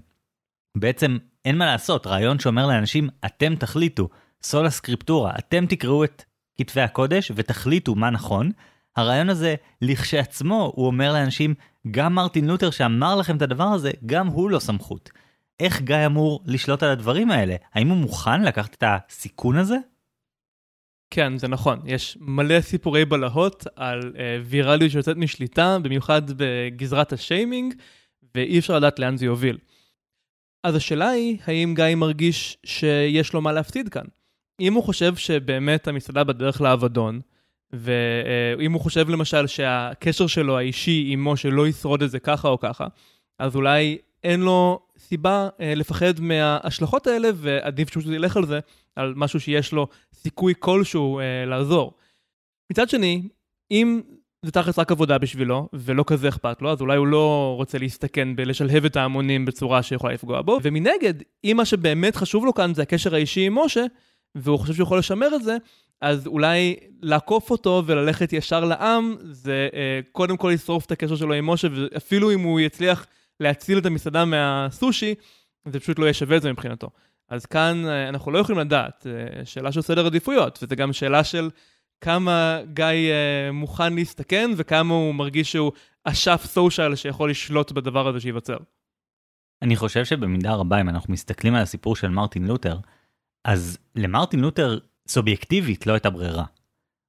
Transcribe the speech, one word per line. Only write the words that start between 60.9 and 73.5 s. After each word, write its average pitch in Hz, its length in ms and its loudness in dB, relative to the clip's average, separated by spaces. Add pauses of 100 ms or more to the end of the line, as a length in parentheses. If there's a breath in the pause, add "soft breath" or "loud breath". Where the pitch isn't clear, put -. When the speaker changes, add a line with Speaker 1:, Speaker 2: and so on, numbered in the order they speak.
Speaker 2:
אם 220 140 2
מה 233 80 4
שבאמת 170 500 2
חשוב 214 300 0
לו 262 80 4
כאן 175 200 0
זה 147 80 0
הקשר 165 340 0
האישי 156 300 2
עם 208 140 2
משה, 254 260 2 (500 soft breath)
והוא 143 240 0
חושב 156 140 -2
שהוא 175 100 0
יכול 180 160 2
לשמר 247 360 0
את 254 80 -2
זה, 226 140 -2 (440 soft breath)
אז 143 260 0
אולי 170 480 2 (260)
לעקוף 165 500 0
אותו 185 340 2
וללכת 156 480 0
ישר 165 320 0
לעם, 226 560 0
זה, 135 520 -4
אה, 135 260 -4 (120)
קודם 180 260 -2
כל 180 160 0
לשרוף 170 320 -2
את - 60 -12
הקשר 160 240 -2
שלו 151 180 -2
עם 147 160 0
משה, 170 220 2
ואפילו 196 600 0
אם 196 80 2
הוא 165 200 2
יצליח 175 460 0 (340)
להציל 151 380 0